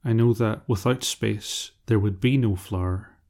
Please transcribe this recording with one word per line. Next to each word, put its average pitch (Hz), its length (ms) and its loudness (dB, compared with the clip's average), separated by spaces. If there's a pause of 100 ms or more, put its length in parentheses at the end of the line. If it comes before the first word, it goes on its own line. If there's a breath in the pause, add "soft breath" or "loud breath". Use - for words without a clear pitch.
I 117 80 0
know 117 220 4
that 107 340 -2
without 123 360 0
space, - 680 -6 (160)
there 113 140 2
would 95 200 -2
be 127 160 2
no 113 200 2
flower. 92 600 -6 (140)